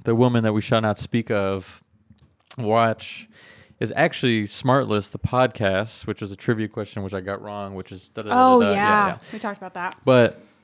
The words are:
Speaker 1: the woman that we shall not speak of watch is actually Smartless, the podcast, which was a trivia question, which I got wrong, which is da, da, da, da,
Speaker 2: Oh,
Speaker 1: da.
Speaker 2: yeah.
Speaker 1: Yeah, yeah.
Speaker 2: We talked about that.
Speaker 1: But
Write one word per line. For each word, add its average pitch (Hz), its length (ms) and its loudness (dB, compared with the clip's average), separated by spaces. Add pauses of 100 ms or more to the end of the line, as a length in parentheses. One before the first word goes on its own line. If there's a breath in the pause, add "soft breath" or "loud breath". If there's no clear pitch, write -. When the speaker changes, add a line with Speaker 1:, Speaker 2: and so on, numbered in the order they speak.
Speaker 1:
the 117 100 2
woman 120 300 4
that 110 100 2
we 107 80 0
shall 113 200 2
not 107 160 0
speak - 340 -4
of 98 500 -2 (760)
watch 113 720 0 (500 loud breath)
is 113 160 -4
actually 123 480 0
Smartless, 110 680 -2
the - 80 -12
podcast, 113 840 -2
which 107 160 -6
was 101 100 -10
a 98 40 -16
trivia 110 320 -2
question, 104 340 -10
which 95 120 -8
I 95 80 -6
got 98 200 -8
wrong, 104 340 -10
which 95 180 -12
is - 160 -20
da, 110 140 -10
da, 107 60 -8
da, 104 60 0
da, 254 200 6
Speaker 2:
Oh, 247 60 8
Speaker 1:
da. 208 100 4
Speaker 2:
yeah. 202 40 2
Speaker 1:
Yeah, 208 320 2
yeah. 180 100 -6 (140)
Speaker 2:
We 220 80 -12
talked 202 180 -10
about 185 180 -16
that. 185 280 -8
Speaker 1:
But 123 380 4 (220 soft breath)